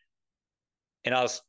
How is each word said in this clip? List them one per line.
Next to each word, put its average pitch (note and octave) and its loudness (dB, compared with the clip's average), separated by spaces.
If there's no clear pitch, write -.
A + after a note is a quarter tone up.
And B2 0
I'll B2+ 4
s-, - -4